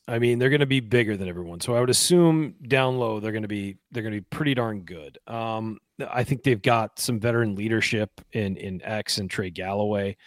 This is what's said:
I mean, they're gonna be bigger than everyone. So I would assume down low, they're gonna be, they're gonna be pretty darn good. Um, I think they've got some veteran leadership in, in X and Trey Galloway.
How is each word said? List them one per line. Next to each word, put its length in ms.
I 120
mean, 180
they're 140
gonna 160
be 140
bigger 360
than 100
everyone. 340
So 120
I 60
would 100
assume 640
down 320
low, 200
they're 120
gonna 160
be, 300
they're 120
gonna 140
be 40
pretty 320
darn 280
good. 440
Um, 540
I 160
think 200
they've 180
got 380
some 200
veteran 360
leadership 640
in, 260
in 260
X 340
and 140
Trey 180
Galloway. 640